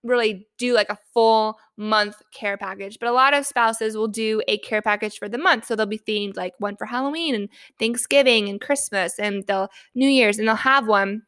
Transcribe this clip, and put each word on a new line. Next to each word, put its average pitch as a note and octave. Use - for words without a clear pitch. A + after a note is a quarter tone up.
really A3+
do, B3
like, G#3
a G#3
full A3
month G#3
care G3+
package, G3
but A#3
a A#3+
lot C4+
of C#4+
spouses A3+
will A3
do A3
a G#3+
care G#3+
package G#3+
for G#3
the A3
month. D4
So A#3
they'll G#3+
be G#3+
themed, G3+
like, F#3
one G3+
for A3
Halloween C#4
and G#3
Thanksgiving A#3
and G3+
Christmas, G3
and G3+
they'll G3
New C4
Year's, A3
and A3
they'll A3
have C4
one. G3+